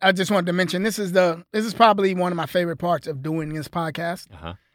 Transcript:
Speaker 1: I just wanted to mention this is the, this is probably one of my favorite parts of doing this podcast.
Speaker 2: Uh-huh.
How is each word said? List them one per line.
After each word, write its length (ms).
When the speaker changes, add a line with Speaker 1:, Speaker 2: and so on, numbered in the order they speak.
Speaker 1:
I 120
just 180
wanted 160
to 80
mention 280
this 160
is 140
the, 400
this 140
is 80
probably 400
one 180
of 40
my 100
favorite 320
parts 280
of 160
doing 300
this 160
podcast. 640
Speaker 2:
Uh-huh. 220